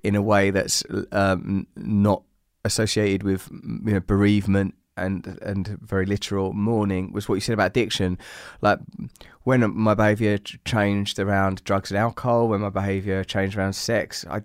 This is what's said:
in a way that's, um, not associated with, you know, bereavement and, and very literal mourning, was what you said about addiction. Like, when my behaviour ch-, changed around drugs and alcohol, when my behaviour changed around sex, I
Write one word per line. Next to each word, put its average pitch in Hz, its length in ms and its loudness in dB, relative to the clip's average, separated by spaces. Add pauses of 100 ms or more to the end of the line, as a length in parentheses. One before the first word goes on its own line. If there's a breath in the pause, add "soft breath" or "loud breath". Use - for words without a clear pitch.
in 101 140 2
a 101 60 2
way 101 280 4
that's, - 320 0 (300)
um, 98 640 0
not 101 480 2 (400)
associated 104 580 0
with, 98 300 -2
you - 400 -4
know, 98 80 2
bereavement 98 760 4 (220)
and, 92 440 -6
and 98 400 -6
very 98 240 -2
literal 98 480 -2
mourning, 101 600 0
was 101 160 -6
what 107 80 2
you 95 40 -2
said 117 140 -4
about 104 160 2
addiction. 95 480 0 (420 loud breath)
Like, 104 200 2 (640 loud breath)
when 123 320 4
my 110 180 4
behaviour 107 440 2
ch-, - 260 -12
changed 101 560 0
around 98 420 0
drugs 98 300 -2
and 98 60 0
alcohol, 117 500 2
when 104 120 0
my 101 100 -2
behaviour 98 520 -2
changed 98 340 -2
around 98 180 0
sex, - 540 -4
I 104 160 -6